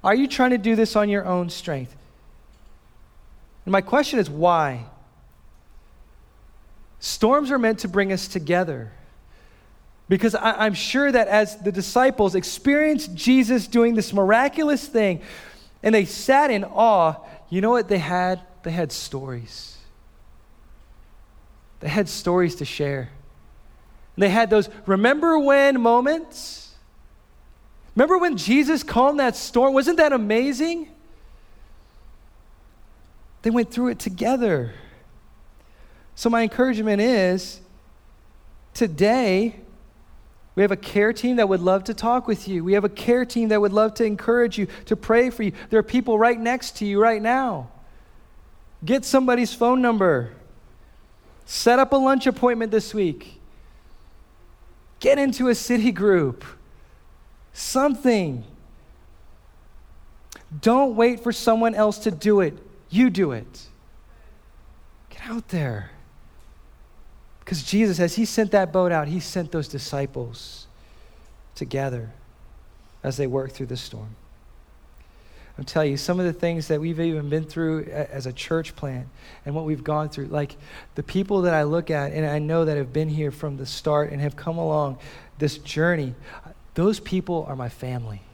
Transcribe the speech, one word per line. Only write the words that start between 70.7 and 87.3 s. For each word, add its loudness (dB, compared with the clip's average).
together -8
as -6
they -2
worked -6
through -10
the -10
storm. -14
I'm -12
telling 0
you, -2
some -2
of 0
the -2
things -4
that -2
we've -6
even -4
been -2
through -4
a-, -8
as -10
a -8
church -6
plant -10
and -8
what -6
we've -4
gone -4
through, -12
like, -6
the -8
people -2
that 2
I 2
look -2
at -4
and -2
I -2
know 0
that -2
have -6
been -2
here -2
from -8
the -10
start -2
and -8
have -4
come -8
along -2
this -2
journey, -2
those 0
people -4